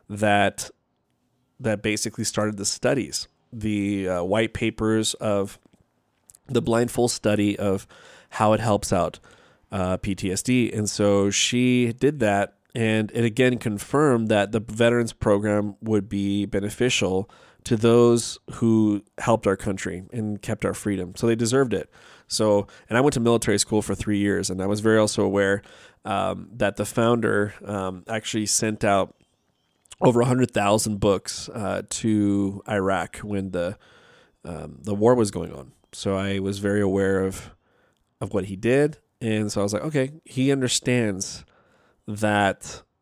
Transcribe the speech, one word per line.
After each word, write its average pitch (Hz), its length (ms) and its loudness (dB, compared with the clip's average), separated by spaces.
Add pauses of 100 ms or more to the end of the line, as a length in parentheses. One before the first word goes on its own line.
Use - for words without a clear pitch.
that, 101 640 0 (880)
that 110 240 -2
basically 110 400 -4
started 107 340 -2
the 95 80 -6
studies, 123 640 -2 (240)
the, 104 560 -2
uh, 90 160 -2
white 107 300 0
papers 110 640 0
of 101 440 -4 (880)
the 123 140 -2
blindfold 120 500 2
study 104 480 0
of 98 260 -2 (440)
how 110 240 2
it 107 60 2
helps 107 340 0
out, 85 260 0 (520)
uh, 92 260 -2
P 98 160 -4
T 95 180 -4
S 98 120 -4
D. 123 280 2
And 107 180 -4
so 101 400 2
she 123 640 2
did 139 260 0
that, 101 380 0 (160)
and 110 400 0
it 117 120 0
again 123 320 2
confirmed 113 720 0
that 101 220 2
the 113 80 -2
veterans 117 540 0
program 104 680 0
would 107 260 0
be 101 380 0
beneficial 101 840 -2 (340)
to 123 120 0
those 117 640 4 (180)
who 110 480 2 (140)
helped 113 300 2
our 98 80 4
country 95 480 -6 (100)
and 107 280 -6
kept 104 240 -6
our 95 80 -2
freedom. 95 420 -4
So - 100 -2
they 113 100 4
deserved 120 380 2
it. 90 160 -4 (380)
So, 104 400 2 (220)
and 110 80 0
I 123 40 4
went 143 120 4
to 127 60 -2
military 117 380 2
school 107 240 0
for 101 140 -4
three 104 220 -2
years, 95 320 0
and 95 120 -6
I 95 60 -2
was 104 140 -2
very 110 160 4
also 107 260 2
aware, 98 380 2 (420)
um, 95 500 -4
that 107 220 -2
the 104 100 -2
founder, 110 680 0 (100)
um, 95 440 -6
actually 110 400 -4
sent 107 360 -2
out 101 320 2 (880)
over 120 200 4
a 123 40 2
hundred 127 260 2
thousand 104 480 0
books, 101 500 0
uh, 95 400 -4
to 101 800 0
Iraq 95 500 -2
when 98 340 -6
the, 90 260 -4 (680)
um, 78 380 -14
the 98 120 -6
war 110 220 4
was 107 160 2
going 85 220 -8
on. 67 180 -18 (220)
So 98 240 -4
I 98 220 -2
was 98 200 -4
very 101 220 0
aware 95 420 2
of, 95 280 -6 (680)
of 104 120 -8
what 95 120 -2
he 98 100 -8
did. 135 420 0 (240)
And 107 300 -2
so 104 100 -2
I - 20 0
was 101 100 -2
like, 104 100 -4
"Okay, 147 280 -2 (120)
he 131 280 0
understands 123 920 -2 (640)
that 104 760 0 (180)